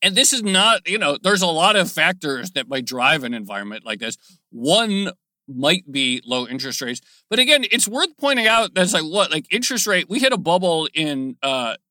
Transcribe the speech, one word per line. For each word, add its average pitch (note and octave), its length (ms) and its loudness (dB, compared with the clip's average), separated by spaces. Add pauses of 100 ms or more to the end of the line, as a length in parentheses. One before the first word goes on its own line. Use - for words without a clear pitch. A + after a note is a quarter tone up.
And F#3+ 140 0
this B3+ 180 4
is A#3+ 120 -4
not, G3 440 2
you G3 100 -2
know, D3 220 -2
there's F#3+ 220 2
a F3+ 60 2
lot E3+ 260 4
of F3+ 160 2
factors D#3 640 -2
that B2+ 160 -6
might C3 160 -4
drive B2+ 400 0
an A#2+ 100 -6
environment G#2 500 -10
like G#2+ 140 -6
this. A2+ 180 -8 (340)
One G3 600 0 (380)
might D3 420 0
be C3 360 -2
low B2 220 -2
interest B2+ 320 -8
rates. B2 200 -8 (300)
But A3 80 0
again, B3+ 320 4
it's A3+ 160 2
worth D4 320 -4
pointing C4 300 2
out A3+ 260 2
that's F#3 180 2
like, E3 120 0
what, E3 260 0
like, D#3 220 -4
interest B3 340 -2
rate, F#3 220 0
we G#3 100 -2
hit C4 140 2
a A#3 60 -2
bubble E3+ 540 0
in, C3+ 480 -4
uh, B2+ 360 -2 (140)